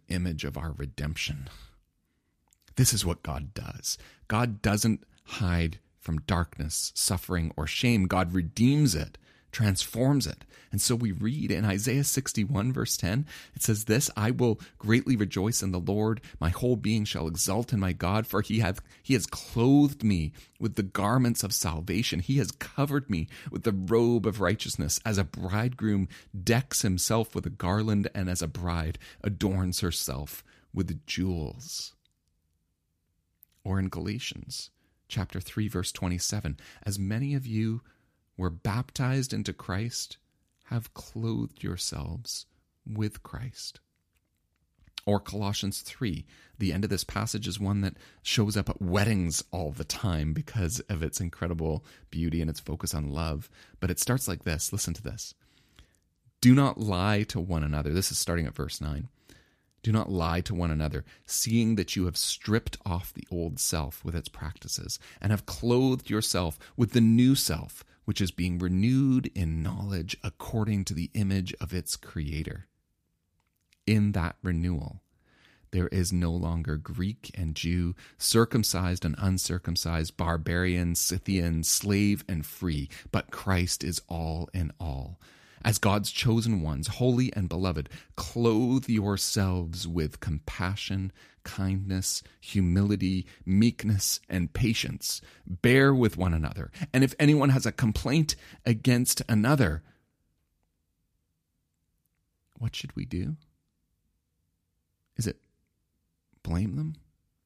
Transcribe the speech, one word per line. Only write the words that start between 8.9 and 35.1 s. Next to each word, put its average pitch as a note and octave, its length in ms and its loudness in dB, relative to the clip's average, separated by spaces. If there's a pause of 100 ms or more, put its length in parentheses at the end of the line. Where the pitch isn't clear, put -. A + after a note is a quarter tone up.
it, D2 220 -6 (340)
transforms A2+ 760 2
it. - 200 -10 (260)
And G2 100 -2
so A#2+ 140 2
we A#2 160 0
read A2 400 -2
in G2 140 0
Isaiah A2+ 400 2
sixty-one, A2+ 680 0
verse B2+ 240 -2
ten, A#2 320 0 (260)
it - 80 -10
says G#2+ 220 2
this, A2+ 320 2
"I G#2+ 160 2
will B2 300 2 (160)
greatly A#2 400 4
rejoice G2+ 440 0
in F#2+ 120 -2
the F#2 80 -2
Lord. G#2+ 400 0 (180)
My - 80 0
whole B2 300 2
being G#2+ 260 2
shall E2 240 -4
exult F#2+ 460 -2
in G#2 80 2
my F#2 100 2
God, G2 340 0
for G2+ 160 0
he G#2+ 180 0
hath, F#2+ 200 0 (240)
he C3+ 120 0
has F#2+ 100 0
clothed C#3 760 4
me F2+ 300 2 (300)
with A2 140 -2
the G#2+ 80 0
garments A2 600 2
of F#2+ 100 -2
salvation. F2+ 680 -2
He C3+ 160 0
has A#2+ 140 0
covered C#3 580 -4
me E2+ 180 0 (240)
with - 120 -6
the A2 100 2
robe A2+ 520 2
of G#2+ 140 0
righteousness, - 640 0
as G#2+ 120 2
a G2 80 2
bridegroom G#2 840 -2 (340)
decks A#2 420 2
himself G#2+ 520 0
with F#2 100 -4
a - 40 -4
garland, G2+ 680 0
and F#2 140 -2
as F2+ 120 -2
a E2 60 -2
bride E2+ 500 -4 (240)
adorns F#2+ 600 0
herself D2 600 -4 (320)
with E2+ 320 -4
jewels." - 880 -4 (1700)
Or F#2+ 120 0
in F#2 120 0
Galatians - 800 -8 (400)
chapter - 320 -4